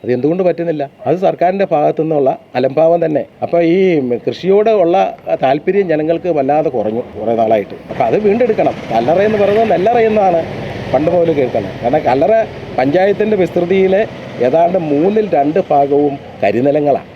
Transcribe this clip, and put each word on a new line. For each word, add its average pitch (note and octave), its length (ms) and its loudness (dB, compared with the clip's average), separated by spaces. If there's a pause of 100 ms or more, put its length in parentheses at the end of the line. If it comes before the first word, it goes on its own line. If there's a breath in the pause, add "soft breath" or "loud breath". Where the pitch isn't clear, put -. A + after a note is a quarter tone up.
അത് G#2+ 140 -6
എന്തുകൊണ്ട് D#3 320 0
പറ്റുന്നില്ല? E3 360 -4 (220)
അത് D#3+ 100 0 (100)
സർക്കാരിൻ്റെ F3+ 480 0
ഭാഗത്തു D#3 300 0
നിന്നുള്ള C#3+ 260 2 (280)
അലംഭാവം D#3 460 2
തന്നെ. D3+ 180 -2 (220)
അപ്പോൾ E3+ 160 0 (140)
ഈ F#3+ 40 2 (480)
കൃഷിയോട് G3 440 0 (120)
ഉള്ള E3+ 140 2 (480)
താല്പര്യം F3+ 480 0
ജനങ്ങൾക്ക് E3 460 -2
വല്ലാതെ D3 380 0
കുറഞ്ഞു A2 260 -2 (160)
കുറേ A2 220 -2
നാളായിട്ട്. A2 360 0 (140)
അപ്പോൾ - 180 -2
അത് C3 80 0 (100)
വീണ്ടെടുക്കണം. G#3+ 480 0 (180)
കല്ലറ B2+ 360 2
എന്ന് G#3+ 140 0
പറയുന്നത് G#3 320 2
നെല്ലറ G#3+ 240 2 (120)
എന്നാണ് F#3+ 320 2 (500)
പണ്ട് D3+ 220 2
മുതൽ E3 240 2
കേൾക്കുന്നത്. A2+ 440 -2
കാരണം B2 260 0
കല്ലറ D3 240 2 (460)
പഞ്ചായത്തിൻ്റെ F#3+ 640 2
വിസ്തൃതിയിലെ F#3 600 2 (440)
ഏതാണ്ട് E3+ 320 2 (120)
മൂന്നിൽ G3+ 360 2 (120)
രണ്ട് D3+ 220 0 (100)
ഭാഗവും C#3+ 440 2 (280)
കരിനിലങ്ങളാണ്. C3+ 720 0